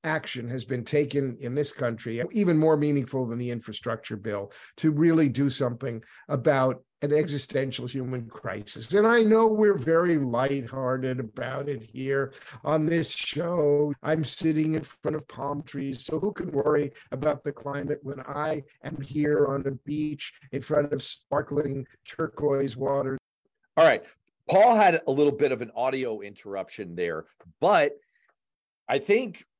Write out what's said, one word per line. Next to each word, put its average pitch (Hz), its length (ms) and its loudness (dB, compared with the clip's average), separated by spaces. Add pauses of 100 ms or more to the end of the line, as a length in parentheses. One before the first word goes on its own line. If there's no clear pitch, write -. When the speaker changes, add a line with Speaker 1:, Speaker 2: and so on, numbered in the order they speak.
Speaker 1:
action 151 440 -4
has 123 160 -6
been 123 200 -6
taken 139 560 0
in 127 160 -8
this 143 160 -2
country, 117 500 -4 (100)
even 180 240 4
more 156 200 6
meaningful 139 500 0
than 117 120 -6
the 123 120 -4
infrastructure 113 640 -8
bill, 101 360 -6 (240)
to 156 160 2
really 160 360 4
do 135 220 2
something 120 520 -4 (260)
about 131 540 2 (200)
an 147 100 0
existential 139 760 -2
human 127 420 -6
crisis. 107 680 -10
And 208 120 6
I 233 160 6
know 220 260 6
we're 214 280 4
very 165 400 2
lighthearted 131 1040 -2
about 127 480 -8
it 131 140 -6
here 135 500 -2 (320)
on 156 220 2
this 165 280 2
show. 151 760 0 (100)
I'm 156 220 0
sitting 156 500 0
in 156 80 -2
front - 340 -6
of 151 120 -8
palm 143 360 -6
trees, 139 400 -8
so 160 160 -4
who 202 120 0
can - 200 -6
worry 143 400 2 (200)
about 139 320 -2
the 143 80 -4
climate 139 500 -6
when 139 180 -10
I 147 420 -4 (220)
am 151 160 -8
here 147 460 0
on 139 200 -4
a 139 60 -4
beach 147 600 -8 (200)
in 135 80 -6
front 147 320 0
of 131 100 -6
sparkling 143 840 -4 (200)
turquoise 139 680 -2
water? 135 420 -2 (580)
Speaker 2:
All 160 80 8
right. 143 200 4 (440)
Paul 208 280 8
had 185 300 6
a 151 60 0
little 143 200 4
bit 143 200 2
of 117 80 -4
an 113 160 -8
audio 123 440 -2
interruption 98 720 -10
there, 85 320 -4 (340)
but 160 320 4 (960)
I 131 100 2
think 208 460 0 (160)